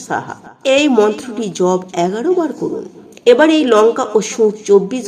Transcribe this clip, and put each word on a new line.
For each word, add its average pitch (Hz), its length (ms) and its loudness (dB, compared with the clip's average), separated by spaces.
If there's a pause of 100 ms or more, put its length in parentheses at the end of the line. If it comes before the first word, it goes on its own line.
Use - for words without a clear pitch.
সাহা, - 300 -8 (380)
এই 294 100 4 (140)
মন্ত্রটি 214 480 -2 (120)
জপ 185 220 0 (240)
এগারো 220 300 -2
বার 320 260 -2
করুন। - 240 -6 (420)
এবার 247 240 6
এই 311 220 2
লঙ্কা 220 320 4 (100)
ও 226 80 2
সূঁচ 214 320 -2 (120)
চব্বিশ 202 420 2